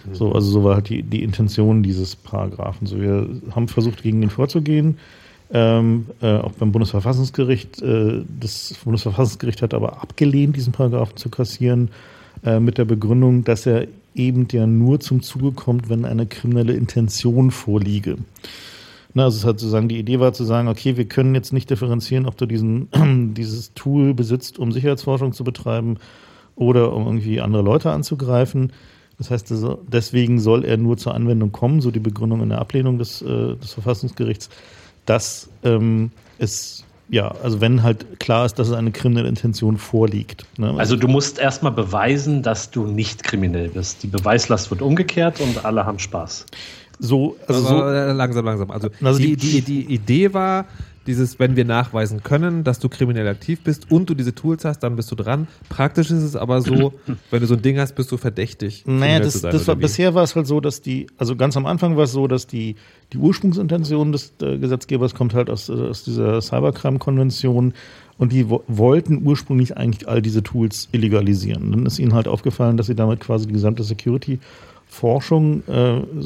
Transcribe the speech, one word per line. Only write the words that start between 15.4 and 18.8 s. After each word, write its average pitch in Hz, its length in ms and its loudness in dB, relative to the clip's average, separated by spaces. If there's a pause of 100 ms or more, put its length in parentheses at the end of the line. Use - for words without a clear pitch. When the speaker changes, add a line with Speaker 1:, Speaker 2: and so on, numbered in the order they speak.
Speaker 2:
kommt, 120 380 -2
wenn 117 140 -2
eine 117 220 -2
kriminelle 120 460 0
Intention 120 800 2
vorliege. 104 680 -2 (1000)